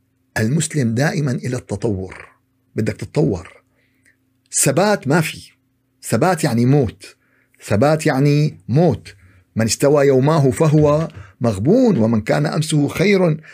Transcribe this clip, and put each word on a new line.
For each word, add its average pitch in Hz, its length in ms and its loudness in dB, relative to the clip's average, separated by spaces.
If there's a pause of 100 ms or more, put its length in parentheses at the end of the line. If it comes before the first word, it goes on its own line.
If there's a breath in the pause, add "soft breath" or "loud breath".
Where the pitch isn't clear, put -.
(380)
المسلم 120 560 -2
دائمًا 143 380 -2
إلى 123 240 -6
التطور. 98 600 -8 (600)
بدك 110 180 -4
تتطور. 104 680 -6 (880)
ثبات 190 560 0
ما 160 140 2
في، - 300 -8 (520)
ثبات 160 400 0
يعني 120 220 0
موت، 131 500 0 (480)
ثبات 147 420 0
يعني 147 600 0
موت. 143 480 0 (400 soft breath)
"من 110 100 0
استوى 143 400 2
يوماه 139 460 2
فهو 151 560 2 (340 loud breath)
مغبون، 143 560 2
ومن 113 240 0
كان 147 240 -2
أمسه 151 420 -2
خير 180 500 0 (160 loud breath)